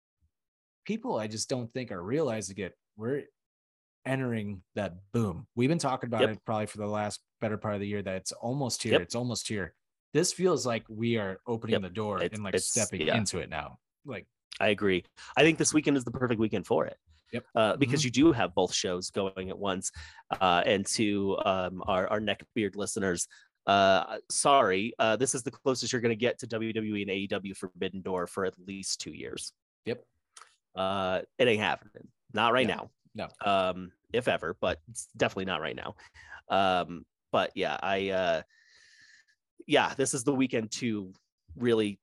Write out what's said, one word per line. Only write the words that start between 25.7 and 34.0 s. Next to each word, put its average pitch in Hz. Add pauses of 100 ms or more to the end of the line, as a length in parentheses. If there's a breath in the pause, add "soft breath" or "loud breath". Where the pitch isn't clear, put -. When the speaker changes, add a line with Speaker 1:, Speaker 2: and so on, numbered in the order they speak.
Speaker 2:
you're 120
gonna 117
get 117
to 123
W 113
W 107
E 101
and 98
A 95
E 98
W 98
Forbidden 95
Door 90
for 95
at 92 (100)
least 98
two -
years. - (320)
Speaker 1:
Yep. - (720 loud breath)
Speaker 2:
Uh, 95 (160)
it 123
ain't 107
happening. - (260)
Not 113
right 127
Speaker 1:
No. - (260)
Speaker 2:
now. 92 (160)
Speaker 1:
No. 101
Speaker 2:
Um, 92 (200)